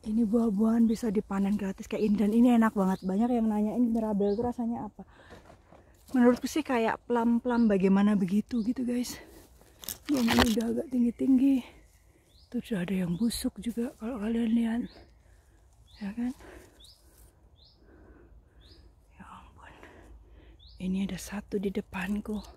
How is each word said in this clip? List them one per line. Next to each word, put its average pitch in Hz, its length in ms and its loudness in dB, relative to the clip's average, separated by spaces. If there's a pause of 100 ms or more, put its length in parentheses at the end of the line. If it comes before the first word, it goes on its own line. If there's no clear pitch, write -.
Ini 226 240 0
buah-buahan 226 640 2
bisa 220 240 -2
dipanen 196 400 0
gratis 202 320 -6
kayak 214 240 -2
ini. 208 80 2
Dan 208 160 2
ini 233 140 8 (100)
enak 220 160 2
banget. 190 320 0
Banyak 208 240 0
yang 226 160 0
nanyain 214 400 0
Mirabelle 214 480 0
itu 226 80 -4
rasanya 233 480 -6
apa. - 160 -20 (1040)
Menurutku 247 320 6
sih 311 160 -2
kayak 233 480 -2
plum-plum 233 640 2
bagaimana 196 420 4
begitu 202 480 0
gitu, 240 240 -2
guys. 240 320 -4 (960)
Yang 254 160 2
ini 240 160 4 (140)
udah 226 100 -2
agak 233 240 -4
tinggi-tinggi. 254 720 2 (880)
Tuh 240 80 -4
udah 185 240 -4
ada 190 100 -4 (120)
yang 170 100 -4
busuk 233 460 -4
juga 233 340 -6
kalau 226 240 -8
kalian 226 320 -2
lihat. 233 280 0 (1200)
Ya 196 100 -8
kan? 240 220 -6 (2750)
Ya - 80 -20
ampun. - 480 -20 (1120)
Ini 185 240 -2
ada 180 100 -6
satu 202 460 -8
di 202 80 -4
depanku 202 720 -6 (140)